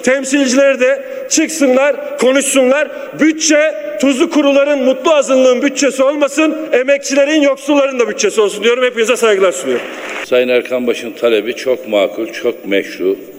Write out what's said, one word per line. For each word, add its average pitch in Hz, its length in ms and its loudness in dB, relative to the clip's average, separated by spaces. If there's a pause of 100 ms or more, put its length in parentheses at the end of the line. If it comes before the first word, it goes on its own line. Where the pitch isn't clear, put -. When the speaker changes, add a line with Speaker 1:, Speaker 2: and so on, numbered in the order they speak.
Speaker 1:
temsilcileri 269 760 2
de 269 220 2 (280)
çıksınlar, 277 880 0
konuşsunlar. 269 680 2 (320)
Bütçe 311 540 2 (280)
tuzu 269 280 0
kuruların, 277 540 2
mutlu 262 300 2
azınlığın 262 480 2
bütçesi 269 420 0
olmasın, 294 520 0 (160)
emekçilerin, 277 720 2
yoksulların 277 580 0
da 220 100 0
bütçesi 208 320 0
olsun 196 220 -2
diyorum. 240 200 2
Hepinize 233 320 0
saygılar 202 360 2
sunuyorum. 123 340 -4 (400)
Speaker 2:
Sayın 123 240 2
Erkan 123 380 -2
Baş'ın 113 240 -4
talebi 113 420 0
çok - 340 0
makul, 104 400 0
çok - 400 -6
meşru 95 500 -2 (220)